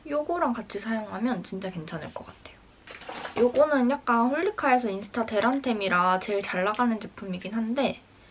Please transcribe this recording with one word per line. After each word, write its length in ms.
요거랑 460
같이 260
사용하면 640
진짜 260
괜찮을 440
것 120
같아요. 200
요거는 540
약간 380
홀리카에서 600
인스타 360
대란템이라 960
제일 200
잘 220
나가는 360
제품이긴 540
한데, 480